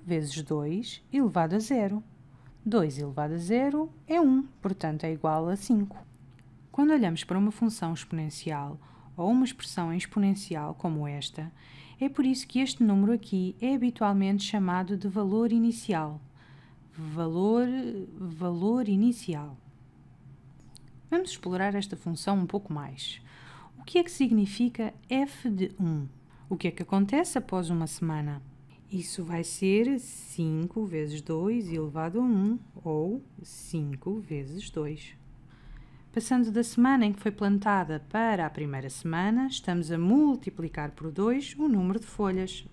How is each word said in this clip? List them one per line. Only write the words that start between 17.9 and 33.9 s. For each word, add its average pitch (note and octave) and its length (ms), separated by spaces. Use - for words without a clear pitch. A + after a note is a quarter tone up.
valor F3+ 720
inicial. F#3 640
Vamos F4+ 200
explorar F#3+ 460
esta G3 200
função F#3+ 440
um F3+ 60
pouco G3+ 280
mais. C#3 480
O - 60
que - 120
é F4 60
que F4 80
significa A3+ 840
f C4+ 400
de F#3+ 300
um? D#3+ 260
O F#3 80
que F#3 100
é D#3+ 40
que F3 120
acontece G3+ 540
após F#3 320
uma E3 180
semana? D3+ 540
Isso F3+ 320
vai E3+ 220
ser A3 520
cinco E3 840
vezes D3+ 380
dois F#3 500
elevado D#3+ 480
a B3+ 40
um, A3 360
ou E3 400
cinco D#3 800